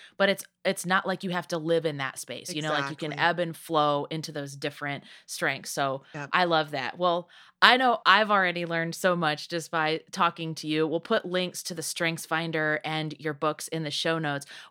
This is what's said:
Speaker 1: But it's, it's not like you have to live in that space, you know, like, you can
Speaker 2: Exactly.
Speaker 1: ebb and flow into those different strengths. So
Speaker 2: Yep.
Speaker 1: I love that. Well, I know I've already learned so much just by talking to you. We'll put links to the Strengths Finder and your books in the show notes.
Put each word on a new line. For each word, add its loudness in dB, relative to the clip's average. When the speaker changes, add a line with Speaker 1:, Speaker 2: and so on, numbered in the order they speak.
Speaker 1:
But 6
it's, 0
it's 0
not 2
like -2
you -2
have -4
to -2
live 2
in -2
that -6
space, -12
you -4
know, -2
like, 0
you -10
can -6
Speaker 2:
Exactly. 2
Speaker 1:
ebb -2
and -4
flow 2
into -6
those -8
different -8
strengths. -4
So -2
Speaker 2:
Yep. -10
Speaker 1:
I 4
love 2
that. -6
Well, 0
I 10
know 2
I've 6
already 2
learned -2
so 2
much 0
just -4
by 0
talking 0
to -10
you. 2
We'll 0
put 0
links -2
to -8
the -6
Strengths -2
Finder 0
and -4
your -4
books -4
in -4
the -4
show -2
notes. -4